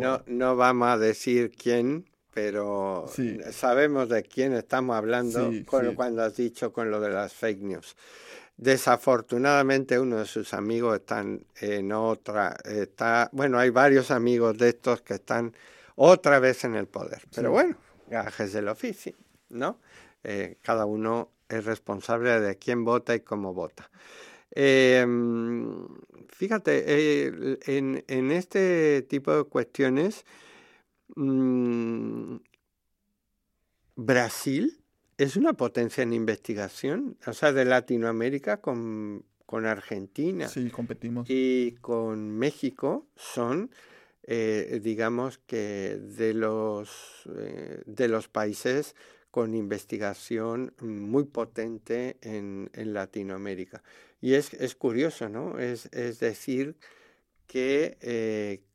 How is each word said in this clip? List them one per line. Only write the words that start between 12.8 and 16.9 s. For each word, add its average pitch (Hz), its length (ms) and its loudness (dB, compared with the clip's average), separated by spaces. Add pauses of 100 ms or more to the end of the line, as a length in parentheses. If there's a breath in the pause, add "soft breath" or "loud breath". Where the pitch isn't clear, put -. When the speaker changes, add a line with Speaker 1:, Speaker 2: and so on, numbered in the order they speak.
Speaker 2:
bueno, 135 260 2
hay 123 140 6
varios 135 400 6
amigos 117 480 2
de 120 100 8
estos 120 320 0
que - 140 -6
están 117 380 -4 (420 loud breath)
otra 151 440 10
vez 127 240 4
en 117 120 -2
el 101 120 -2
poder. - 340 -10 (120)